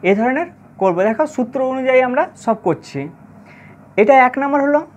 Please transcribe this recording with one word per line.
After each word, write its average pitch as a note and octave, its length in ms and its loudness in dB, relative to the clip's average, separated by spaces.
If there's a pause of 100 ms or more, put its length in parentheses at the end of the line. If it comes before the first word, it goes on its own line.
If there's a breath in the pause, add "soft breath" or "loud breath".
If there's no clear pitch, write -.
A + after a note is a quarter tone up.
এ - 100 4
ধরনের C4 280 -2 (340)
করবো। F#3 260 0
দেখো, A3+ 180 -2 (100)
সূত্র B3 220 -4 (140)
অনুযায়ী B3+ 380 0
আমরা C4 140 -2 (220)
সব A3 200 0
করছি। D3+ 340 -4 (1000 loud breath)
এটা A3 120 4 (140)
এক B3+ 140 -2
number C#4 240 -2
হলো। D4 160 0 (160)